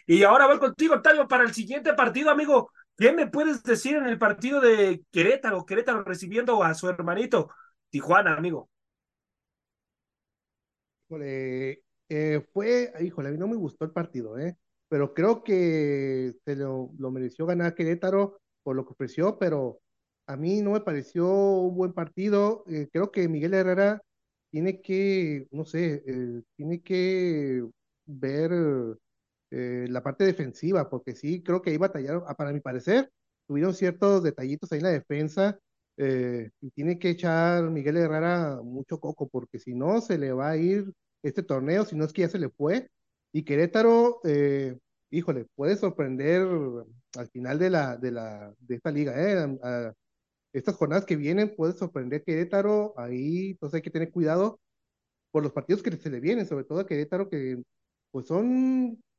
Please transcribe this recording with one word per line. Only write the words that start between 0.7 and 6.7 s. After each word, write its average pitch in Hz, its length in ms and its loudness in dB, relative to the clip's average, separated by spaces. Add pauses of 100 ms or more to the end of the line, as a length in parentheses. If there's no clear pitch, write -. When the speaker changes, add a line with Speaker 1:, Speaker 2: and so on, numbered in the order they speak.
Speaker 1:
Octavio, 302 320 6
para 247 180 4
el 226 80 0
siguiente 247 400 -2
partido, 285 380 2
amigo. 285 400 4 (260)
¿Qué 233 140 8
me 330 160 2
puedes 294 360 -2
decir 262 320 0
en 285 100 0
el 233 140 -2
partido 233 420 0
de 208 500 6
Querétaro? 196 540 2
Querétaro 226 380 -2
recibiendo 202 600 0
a 160 120 2